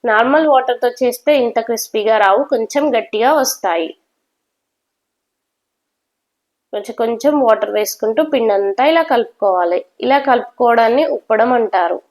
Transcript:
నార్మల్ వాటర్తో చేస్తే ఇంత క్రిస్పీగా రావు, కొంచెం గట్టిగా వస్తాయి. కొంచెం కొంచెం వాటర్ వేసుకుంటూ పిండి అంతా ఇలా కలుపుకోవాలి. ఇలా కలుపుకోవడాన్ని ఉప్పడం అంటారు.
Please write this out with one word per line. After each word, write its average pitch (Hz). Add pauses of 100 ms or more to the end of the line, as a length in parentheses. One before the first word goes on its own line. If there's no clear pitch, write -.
(100)
నార్మల్ 262
వాటర్తో 247 (100)
చేస్తే 247
ఇంత 233
క్రిస్పీగా 220
రావు, 196 (120)
కొంచెం 269 (100)
గట్టిగా 220
వస్తాయి. 170 (2750)
కొంచెం 208
కొంచెం 233 (120)
వాటర్ 214
వేసుకుంటూ 220
పిండి 226
అంతా 202
ఇలా 330
కలుపుకోవాలి. 185 (260)
ఇలా 277 (100)
కలుపుకోవడాన్ని 240 (140)
ఉప్పడం 226
అంటారు. 185 (100)